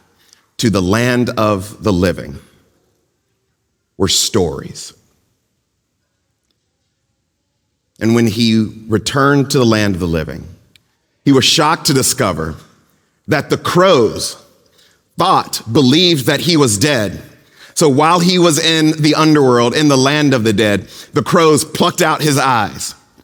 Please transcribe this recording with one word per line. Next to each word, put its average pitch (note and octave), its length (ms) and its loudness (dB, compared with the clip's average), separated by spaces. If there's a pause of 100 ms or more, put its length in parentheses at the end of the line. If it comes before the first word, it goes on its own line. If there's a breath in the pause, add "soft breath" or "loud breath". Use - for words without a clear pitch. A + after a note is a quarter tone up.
(580 soft breath)
to A#2+ 120 0
the F#2+ 120 0
land A#2+ 500 0
of G#2 520 -4
the G#2 80 0
living D#2 480 -2 (1600)
were F#2+ 100 0
stories. - 840 -4 (3000)
And A2+ 160 2
when A#2+ 120 4
he A2 600 -2
returned C#3 640 0
to C#3+ 60 0
the B2 80 2
land G#2+ 300 2
of E2+ 40 -8
the F2+ 80 -4
living, D#2 400 -6 (760)
he C#3+ 80 4
was B2+ 100 4
shocked D#3+ 440 0
to C#3 60 0
discover F2 640 -2 (720)
that C#3+ 220 -2
the C#3+ 80 0
crows D3 800 0 (800 soft breath)
thought, E3+ 520 -2
believed D3 580 2
that C#3+ 120 -2
he E3+ 160 -2
was B2 220 2
dead. G#2 440 -2 (520 loud breath)
So D#3 160 2
while D#3 320 2
he F3+ 180 2
was E3+ 180 4
in D#3 440 0
the D3 140 2
underworld, C3 600 2
in D3+ 140 2
the C#3 80 4
land C#3 360 2
of A2+ 120 0
the A2+ 80 2
dead, G2+ 340 0 (240 loud breath)
the D3+ 100 -2
crows D#3 440 2
plucked - 360 -4
out D#3 200 -2
his C#3+ 160 0
eyes. A#2 580 -4 (280)